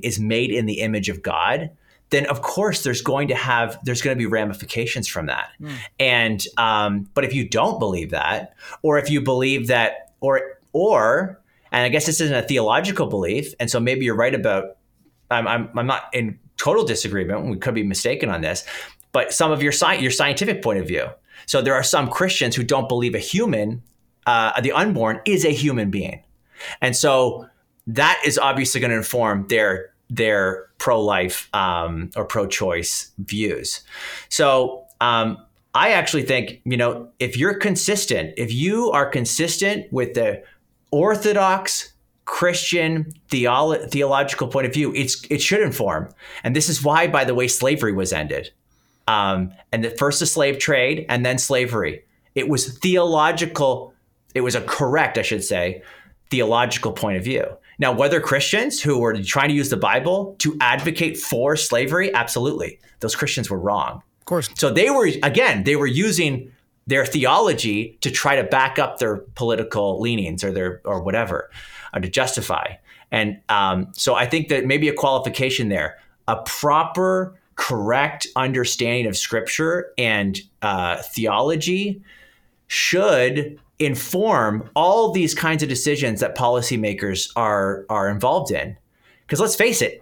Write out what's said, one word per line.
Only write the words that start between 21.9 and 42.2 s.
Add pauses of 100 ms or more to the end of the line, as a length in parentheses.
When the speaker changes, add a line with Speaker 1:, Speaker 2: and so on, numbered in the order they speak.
Speaker 1:
Christians
who
don't
believe
a
human, (440)
uh,
the
unborn
is
a
human
being. (580)
And
so (420)
that
is
obviously
gonna
inform
their, (180)
their (160)
pro-life,
um,
or
pro-choice
views. (480)
So, (160)
um, (360)
I
actually
think,
you
know, (100)
if
you're
consistent,
if
you
are
consistent
with
the (480)
orthodox (320)